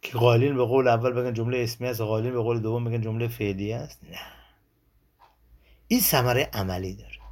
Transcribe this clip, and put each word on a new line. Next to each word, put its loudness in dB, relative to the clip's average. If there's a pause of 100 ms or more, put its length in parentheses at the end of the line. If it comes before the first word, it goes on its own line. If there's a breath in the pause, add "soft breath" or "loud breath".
که -8
قائلین 6
به 2
قول 4
اول 2
بگن -2
جمله -2
اسمی -6
است، -4
قائلین -2
به -2
قول 0
دوم -2
بگن -2
جمله -4
فعلی -4
است؟ -10
نه. -16 (1700 loud breath)
این 4
ثمره 2
عملی -4
داره. -20 (140)